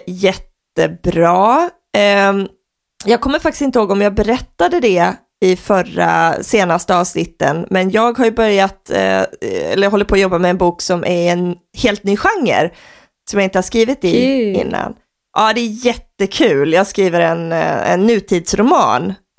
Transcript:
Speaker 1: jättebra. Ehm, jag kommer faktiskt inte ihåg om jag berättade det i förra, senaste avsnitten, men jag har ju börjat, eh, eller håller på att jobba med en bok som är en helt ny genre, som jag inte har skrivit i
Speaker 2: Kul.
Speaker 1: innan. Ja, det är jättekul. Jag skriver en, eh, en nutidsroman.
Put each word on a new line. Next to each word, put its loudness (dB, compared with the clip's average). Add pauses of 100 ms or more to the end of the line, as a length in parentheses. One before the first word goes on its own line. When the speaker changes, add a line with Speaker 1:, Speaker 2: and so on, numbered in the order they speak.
Speaker 1:
jättebra. 0 (280)
Ehm, 2 (580)
jag 2
kommer -2
faktiskt -4
inte 0
ihåg 0
om 0
jag 0
berättade -2
det 2 (320)
i 2
förra, 0 (100)
senaste 0
avsnitten, -2
men 0
jag 0
har 2
ju 2
börjat, 0
eh, 0 (500)
eller 2
håller 0
på 0
att 4
jobba 0
med 2
en 0
bok 0
som -2
är 0
en -2 (220)
helt -2
ny 0
genre, 0 (580)
som -2
jag 2
inte -2
har 2
skrivit 0
i 2
Speaker 2:
Kul. 0
Speaker 1:
innan. -6 (440)
Ja, 2
det -2
är -6
jättekul. 0
Jag 4
skriver 0
en, -2
eh, -2
en 2
nutidsroman. 0 (260)